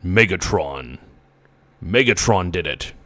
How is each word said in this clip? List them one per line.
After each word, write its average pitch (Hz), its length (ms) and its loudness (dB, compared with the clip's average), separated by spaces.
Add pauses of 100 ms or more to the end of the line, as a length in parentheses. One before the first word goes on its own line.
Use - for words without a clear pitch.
Megatron. 87 960 0 (840)
Megatron 104 640 2
did 85 160 -4
it. - 260 -8 (140)